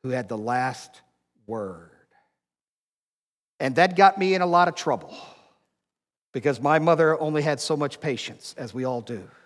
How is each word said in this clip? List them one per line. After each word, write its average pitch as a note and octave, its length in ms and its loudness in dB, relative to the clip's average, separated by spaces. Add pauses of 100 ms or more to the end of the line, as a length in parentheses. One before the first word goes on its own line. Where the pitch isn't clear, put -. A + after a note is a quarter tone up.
who C3 60 -6
had B2 200 -4
the A2+ 80 -6
last B2 640 -6 (460)
word. F#2+ 420 -10 (1700)
And C3+ 160 -2
that F3 220 4
got G3 200 6
me F#3+ 180 2
in F3+ 60 0
a F3+ 40 2
lot F3 220 4
of E3 80 -4
trouble - 420 -4 (1120)
because B2 300 -2
my D3+ 180 4
mother D#3+ 400 4
only D#3 220 0
had D3 180 0
so - 160 -2
much C#3+ 240 -4
patience, - 580 -8
as A#2 160 -12
we B2+ 120 -4
all B2+ 160 -4
do G#2+ 280 -14 (160)